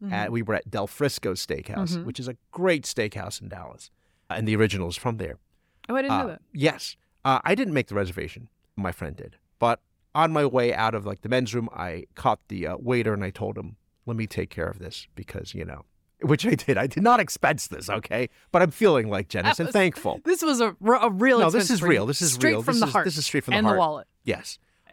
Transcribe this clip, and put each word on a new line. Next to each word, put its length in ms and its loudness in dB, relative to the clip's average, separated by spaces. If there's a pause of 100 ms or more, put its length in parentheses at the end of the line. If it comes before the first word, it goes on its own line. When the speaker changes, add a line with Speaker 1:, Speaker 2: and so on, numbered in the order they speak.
Speaker 1:
Mm-hmm. 120 -8
Speaker 2:
at, 180 -2
we 120 -2
were 120 -2
at 160 -4
Del 160 -4
Frisco 460 -2
Steakhouse, 640 -6
Speaker 1:
Mm-hmm. 80 -6
Speaker 2:
which 160 -8
is 80 -8
a 80 -12 (140)
great 340 0
steakhouse 560 -6
in 80 -14
Dallas, 420 -16 (380)
uh, 60 -4
and 120 -2
the 80 2
original 320 2
is 80 -6
from 220 -4
there. 180 -8 (540)
Speaker 1:
Oh, 60 -2
I 80 0
didn't 160 0
know 40 -2
Speaker 2:
Uh, 40 -6
Speaker 1:
that. 140 -12 (120)
Speaker 2:
yes. 420 -2 (300)
Uh, 180 4
I 100 4
didn't 200 0
make 140 0
the 80 -6
reservation. 520 -4 (300)
My 160 -4
friend 200 -10
did. 220 -16 (240)
But 220 2 (340)
on 160 4
my 140 2
way 280 2
out 220 0
of, 100 -4
like, 160 -6
the 80 -10
men's 240 0
room, 200 -2
I 320 -8 (100)
caught 320 0
the, 180 -6
uh, 140 -4
waiter 340 0
and 120 -4
I 40 -4
told 280 -6
him, 180 -12 (300)
"Let 100 -6
me 100 -4
take 260 -6
care 160 -4
of 120 -8
this 360 -14
because, 380 -12
you 120 -8
know," 200 -14 (360)
which 240 2
I 100 2
did. 220 0
I 100 2
did 140 -2
not 180 6
expense 480 0
this, 220 -10
okay? 400 -2 (220)
But 100 6
I'm 100 6
feeling, 380 4
like, 200 -2
generous 280 2
Speaker 1:
That 60 -2
Speaker 2:
and 60 -4
Speaker 1:
was, 40 -10
Speaker 2:
thankful. 520 2
Speaker 1:
this 180 2
was 180 2
a, 140 0 (100)
r-, 100 6 (120)
a 20 4
real 300 6
Speaker 2:
No, 60 6
this 180 4
Speaker 1:
expense 80 0
Speaker 2:
is 80 2
Speaker 1:
for 80 0
you. 40 6
Speaker 2:
real. 140 4
This 160 -2
is 120 2
Speaker 1:
Straight 180 2
Speaker 2:
real. 120 0
Speaker 1:
from 120 0
Speaker 2:
This 60 4
Speaker 1:
the 60 4
Speaker 2:
is, 60 -2
Speaker 1:
heart 120 2
Speaker 2:
this 120 -2
is 80 -2
straight 200 0
from 80 -2
the 40 4
Speaker 1:
and 80 2
the 40 4
Speaker 2:
heart. 100 4
Speaker 1:
wallet. 280 0 (160)
Speaker 2:
Yes. 360 -4 (340)